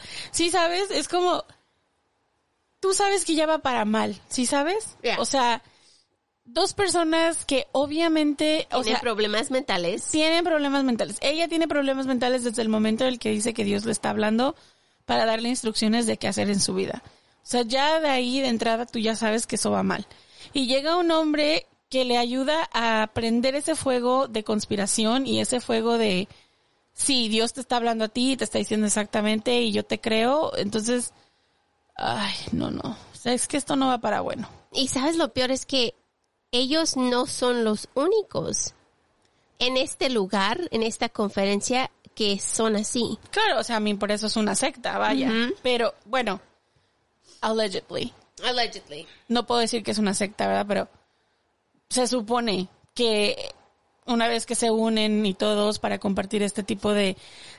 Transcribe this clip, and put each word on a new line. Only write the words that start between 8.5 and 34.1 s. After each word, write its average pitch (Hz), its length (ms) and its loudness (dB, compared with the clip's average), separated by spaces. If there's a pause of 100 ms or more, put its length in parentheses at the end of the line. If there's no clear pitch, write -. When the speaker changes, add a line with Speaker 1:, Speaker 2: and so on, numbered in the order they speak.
Speaker 1:
o - 120 0
Speaker 2:
Tienen 220 120 0
Speaker 1:
sea, 240 60 0
Speaker 2:
problemas 214 500 0
mentales. 202 560 0
Speaker 1:
tienen 320 380 2
problemas 285 400 2
mentales. 220 360 0
Ella 320 280 0
tiene 330 200 0
problemas 269 380 0
mentales 254 380 0
desde 240 180 -2
el 220 60 0
momento 220 360 2
en 262 100 2
el 247 40 -16
que 220 120 -4
dice 214 240 -2
que 226 100 -2
Dios 202 200 0
le 226 80 -2
está - 180 -2
hablando 220 440 0 (500)
para 240 220 2
darle 226 220 0
instrucciones 226 580 0
de 220 120 -2
qué - 100 -4
hacer 202 220 0
en 196 100 2
su 196 140 0
vida. - 280 -4 (400)
O - 60 -20
sea, 247 140 0
ya 269 380 2
de 311 80 0
ahí 254 320 0
de 269 80 0
entrada 226 380 0
tú - 140 -8
ya 220 160 0
sabes 226 320 0
que - 80 -4
eso 214 160 0
va 196 100 2
mal. 190 240 -2 (460)
Y 269 160 0
llega 277 280 2
un 349 140 2
hombre 311 560 2 (220)
que 262 160 0
le 247 120 2
ayuda 262 560 0
a 226 400 2
prender 240 440 0
ese 302 180 0
fuego 254 540 0
de 220 160 -4
conspiración 220 840 0
y 220 140 0
ese 233 200 0
fuego 226 380 0
de, 202 300 0 (640)
sí, 247 360 0
Dios 220 260 2
te 269 60 -10
está 247 160 -2
hablando 233 280 0
a 220 40 -4
ti, 254 280 0
te 240 80 -2
está 220 140 -2
diciendo 214 280 0
exactamente 214 760 0
y 220 100 0
yo 208 120 -2
te 220 160 -4
creo. 233 560 2
Entonces, 226 560 -2 (840)
ay, 202 380 -2 (180)
no, - 180 -2
no. - 260 -6 (160)
O - 40 -20
sea, - 160 -2
es 247 160 0
que - 80 -2
esto 294 200 -2
no 269 120 2
va 247 100 0
para 214 220 -2